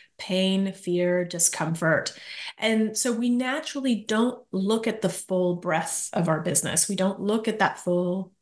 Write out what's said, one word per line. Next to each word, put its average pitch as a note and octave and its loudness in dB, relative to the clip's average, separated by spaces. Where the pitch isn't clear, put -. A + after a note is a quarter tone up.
pain, F#3+ 0
fear, F3+ 0
discomfort. E3 0
And A3 2
so B3 0
we A#3+ 0
naturally C4 -2
don't A3+ 2
look G#3+ 0
at A3 -2
the F#3+ 2
full F3+ 0
breadth E3+ -2
of E3+ 2
our D#3+ 2
business. E3+ 2
We G3+ -2
don't F#3+ 0
look A3 0
at G#3+ 0
that - 2
full F3+ 0